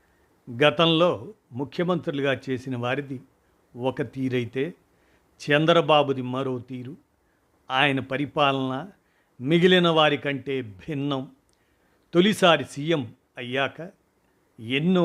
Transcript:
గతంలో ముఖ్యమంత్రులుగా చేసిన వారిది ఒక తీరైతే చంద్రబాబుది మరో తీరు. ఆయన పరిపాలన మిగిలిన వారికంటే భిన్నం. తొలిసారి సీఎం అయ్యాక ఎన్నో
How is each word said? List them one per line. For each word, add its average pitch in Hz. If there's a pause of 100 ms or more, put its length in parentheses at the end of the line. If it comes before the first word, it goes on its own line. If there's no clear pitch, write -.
(480)
గతంలో 151 (200)
ముఖ్యమంత్రులుగా 139 (100)
చేసిన 131
వారిది 131 (540)
ఒక 127
తీరైతే 131 (680)
చంద్రబాబుది 147
మరో 127
తీరు. 127 (760)
ఆయన 135
పరిపాలన 135 (680)
మిగిలిన 175
వారికంటే 143
భిన్నం. 135 (920)
తొలిసారి 175
సీఎం 147 (340)
అయ్యాక 131 (800)
ఎన్నో 156